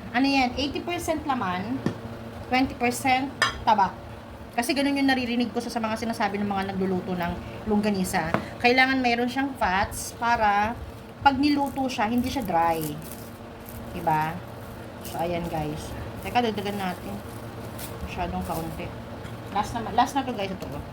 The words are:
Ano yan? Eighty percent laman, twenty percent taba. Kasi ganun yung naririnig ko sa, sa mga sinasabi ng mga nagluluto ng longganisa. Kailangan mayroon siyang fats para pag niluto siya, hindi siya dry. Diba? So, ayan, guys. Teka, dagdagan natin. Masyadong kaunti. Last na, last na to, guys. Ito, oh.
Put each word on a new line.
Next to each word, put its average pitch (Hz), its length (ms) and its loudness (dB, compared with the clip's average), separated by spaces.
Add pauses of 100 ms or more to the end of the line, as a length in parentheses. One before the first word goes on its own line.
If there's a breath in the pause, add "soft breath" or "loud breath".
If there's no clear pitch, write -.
(120)
Ano 254 140 4
yan? 269 300 4
Eighty 277 280 -2
percent 339 400 -2
laman, 220 560 0 (720)
twenty 262 240 4
percent 254 560 2 (300)
taba. 202 300 6 (600)
Kasi 247 240 0
ganun 277 240 2
yung 269 80 6
naririnig 247 400 2
ko 240 160 -2
sa, 240 80 -6
sa 240 80 0
mga 220 160 0
sinasabi 226 400 0
ng 202 120 0
mga 196 240 0
nagluluto 185 440 0
ng 175 160 0 (320 loud breath)
longganisa. 196 640 2 (320 loud breath)
Kailangan 262 400 6
mayroon 240 300 2
siyang 269 260 0
fats 196 640 0
para 220 560 4 (480)
pag 277 160 6
niluto 277 480 2
siya, 240 160 0
hindi 240 240 2
siya 262 160 -2
dry. 165 400 4 (1120)
Diba? 160 400 0 (720)
So, - 160 -4
ayan, 170 240 -2
guys. 156 400 -4 (320)
Teka, 240 240 2
dagdagan 202 320 -2
natin. 196 400 -4 (880)
Masyadong 185 400 -4
kaunti. 165 480 -4 (640)
Last 214 160 0
na, 220 240 -4
last 247 160 6
na 277 80 2
to, 240 160 -4
guys. 196 160 -2
Ito, 160 160 -6
oh. 147 240 -8